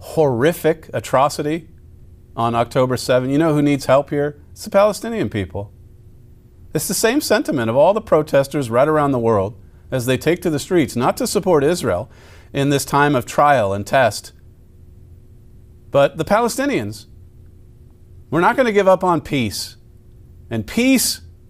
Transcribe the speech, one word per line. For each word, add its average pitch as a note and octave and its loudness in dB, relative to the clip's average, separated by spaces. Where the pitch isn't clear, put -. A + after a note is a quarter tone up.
horrific D#3 -2
atrocity D3 -2
on A#2 -2
October B2+ 0
seventh? B2+ 0
You C#3+ 0
know D#3+ 2
who D3 0
needs C#3+ 0
help C3+ 2
here? D3 -4
It's - -18
the A3 -12
Palestinian G3+ 0
people. G2+ -8
It's D#3+ -4
the G#3 -4
same A#3 0
sentiment D#3 -2
of A#2 0
all E3 4
the G#3+ -4
protesters D3 0
right B2 2
around D3 2
the B2+ 0
world A2+ 0
as B2+ -4
they C3 2
take F3 -2
to F3+ -2
the D3 -2
streets, D#3+ 0
not C3+ 0
to B3+ -4
support F3 0
Israel C3 -2
in C#3 0
this C#3+ 0
time D3 2
of A#2+ -2
trial C3+ 2
and G2+ -6
test, - 0
but C#3+ 2
the D#3+ -2
Palestinians. A3 -2
We're D#3 0
not G#3+ 2
gonna B3+ 2
give G3 4
up F#3 4
on E3+ 2
peace. - -4
And A2+ -6
peace, B3+ 0